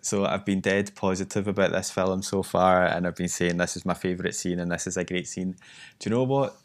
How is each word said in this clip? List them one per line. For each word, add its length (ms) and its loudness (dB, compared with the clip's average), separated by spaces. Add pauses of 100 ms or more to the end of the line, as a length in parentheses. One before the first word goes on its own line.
so 240 0
I've 180 -2
been 160 2
dead 340 2
positive 540 -2
about 240 2
this 180 -2
film 300 0
so 220 -2
far, 420 4
and 220 0
I've 100 -4
been 140 -2
saying 260 0
this 220 -2
is 80 -8
my 80 0
favourite 400 -4
scene 260 -4
and 100 -2
this 160 -4
is 120 -4
a 60 0
great 220 -4
scene. 300 -6 (420)
Do 120 -4
you 40 2
know 100 2
what 400 0